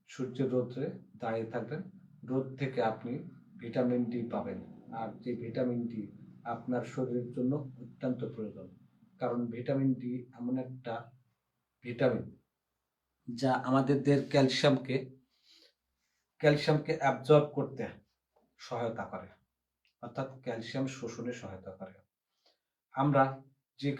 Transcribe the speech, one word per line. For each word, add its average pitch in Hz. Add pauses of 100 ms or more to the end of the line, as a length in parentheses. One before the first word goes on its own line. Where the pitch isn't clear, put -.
(120)
সূর্যের 127
রোদে 131 (360)
দাঁড়িয়ে 113
থাকবেন। 123 (500)
রোদ 131 (140)
থেকে 131
আপনি 113 (480)
ভিটামিন 123
ডি 120 (120)
পাবেন, 98 (420)
আর 110 (140)
যে 123 (120)
ভিটামিন 120 (100)
ডি 110 (520)
আপনার 123 (100)
শরীরের 120
জন্য 127 (300)
অত্যন্ত 127 (140)
প্রয়োজন। 107 (540)
কারণ 120 (140)
ভিটামিন 135 (100)
ডি 123 (260)
এমন 123 (100)
একটা 127 (880)
ভিটামিন 117 (1000)
যা 131 (160)
আমাদের 135
দেহের 143 (100)
ক্যালসিয়ামকে, 131 (1400)
ক্যালসিয়ামকে 151
অ্যাবজর্ব 139 (100)
করতে - (760)
সহায়তা 113
করে, 92 (760)
অর্থাৎ 131 (160)
ক্যালসিয়াম 127 (100)
শোষণে 117
সহায়তা 95
করে। 95 (1000)
আমরা 139 (560)
যে 139